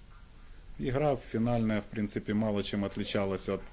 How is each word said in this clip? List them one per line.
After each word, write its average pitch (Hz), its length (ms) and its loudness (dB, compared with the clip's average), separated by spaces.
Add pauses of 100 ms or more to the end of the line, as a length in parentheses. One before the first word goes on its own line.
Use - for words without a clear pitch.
(800)
Игра 143 380 4
финальная, 113 640 2
в 101 60 -8
принципе, 107 480 -2
мало 107 280 2
чем 101 220 0
отличалась 98 640 0
от 95 140 0 (100)